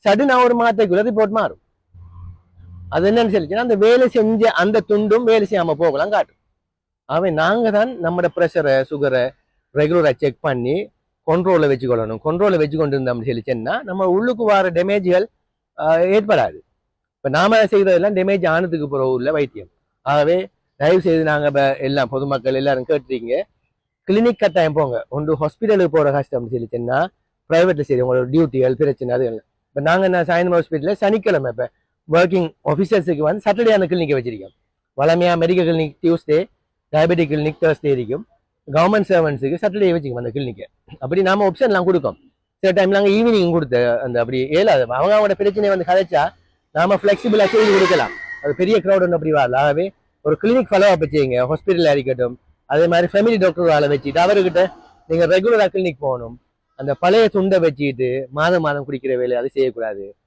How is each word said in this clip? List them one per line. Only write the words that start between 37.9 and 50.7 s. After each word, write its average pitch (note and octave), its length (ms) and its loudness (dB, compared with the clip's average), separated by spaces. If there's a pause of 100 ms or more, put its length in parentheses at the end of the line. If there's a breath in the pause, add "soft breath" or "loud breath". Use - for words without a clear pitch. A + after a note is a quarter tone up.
கவர்மெண்ட் F#3 360 2
சர்வன்ட்ஸுக்கு D3+ 520 0
சாட்டர்டே G3 340 0
வச்சுக்கோம் C#3 220 -6
அந்த A#2+ 180 -6
கிளினிக்கை. B2 300 -8 (340)
அப்படி E3+ 240 -2
நாம G3 260 2
ஆப்ஷன்லாம் F#3+ 380 0
கொடுக்கோம். D3 300 0 (420)
சில F#3+ 140 0
டைம் F#3+ 180 2
நாங்க G3+ 180 2
ஈவினிங் G#3 420 2
கொடுத்த A#2+ 500 0
அந்த A#2+ 200 -2
அப்படி B2+ 200 -2
இயலாது. D3+ 480 2
அவங்க E3 300 2
அவங்களோட G#3 120 2
பிரச்சனையை G3+ 460 0
வந்து F3+ 160 -2
கதைச்சா F3 360 0 (440)
நாம F3+ 220 2
ஃபிளெக்சிபிளா G3+ 500 2
செய்து G#3+ 280 2
கொடுக்கலாம். F#3 380 2 (320)
அது C#3+ 120 -4
பெரிய F#3+ 220 0
கிரவுட் F#3+ 260 2
ஒன்று F3 100 0
அப்படி D#3 200 -2
வரல. B2+ 240 0
ஆகவே D3+ 360 0 (280)
ஒரு D3+ 220 -2
கிளினிக் A#3 280 2